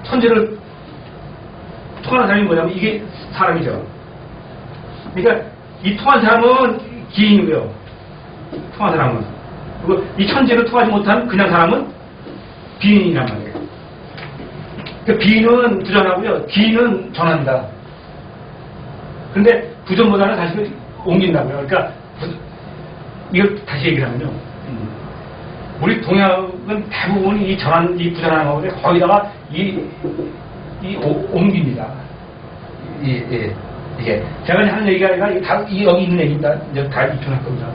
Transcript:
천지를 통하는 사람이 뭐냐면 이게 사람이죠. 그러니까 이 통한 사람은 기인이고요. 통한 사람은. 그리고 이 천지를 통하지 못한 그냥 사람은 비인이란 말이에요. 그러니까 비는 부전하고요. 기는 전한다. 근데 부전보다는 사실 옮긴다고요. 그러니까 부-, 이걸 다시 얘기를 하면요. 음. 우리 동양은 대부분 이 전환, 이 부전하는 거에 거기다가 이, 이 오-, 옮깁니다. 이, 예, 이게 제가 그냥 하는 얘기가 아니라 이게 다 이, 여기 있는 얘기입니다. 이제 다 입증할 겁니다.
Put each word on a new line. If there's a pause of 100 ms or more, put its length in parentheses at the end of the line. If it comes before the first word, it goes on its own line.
천지를 (1500)
통하는
사람이
뭐냐면
이게 (280)
사람이죠. (1300)
그러니까 (380)
이
통한
사람은 (300)
기인이고요. (1040)
통한
사람은. (580)
그리고 (100)
이
천지를
통하지
못한
그냥
사람은 (880)
비인이란
말이에요. (1500)
그러니까
비는
부전하고요.
기는
전한다. (1700)
근데 (140)
부전보다는
사실 (340)
옮긴다고요.
그러니까 (280)
부-, (1000)
이걸
다시
얘기를
하면요.
음. (920)
우리
동양은
대부분
이
전환,
이
부전하는
거에 (120)
거기다가 (200)
이, (1000)
이
오-,
옮깁니다. (1160)
이,
예, (440)
이게 (220)
제가
그냥
하는
얘기가
아니라
이게
다 (100)
이,
여기
있는
얘기입니다. (160)
이제
다
입증할
겁니다.